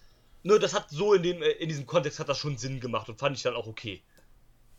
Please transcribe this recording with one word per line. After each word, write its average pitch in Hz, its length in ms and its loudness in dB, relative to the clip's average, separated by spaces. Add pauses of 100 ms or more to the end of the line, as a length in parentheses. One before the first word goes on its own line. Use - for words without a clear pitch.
(420)
ne, 202 160 6
das 180 140 2
hat 196 160 -2
so 196 240 2
in 185 100 8
dem, 175 200 -2
äh, 156 80 4
in 165 180 -4
diesem 139 180 -6
Kontext 156 340 0
hat 151 100 -4
das 135 80 0
schon 147 180 -4
Sinn 131 240 -6
gemacht 117 300 -4
und 110 80 -16
fand 143 180 0
ich - 60 -8
dann 123 120 0
auch 117 120 -6
okay. 107 360 -10 (760)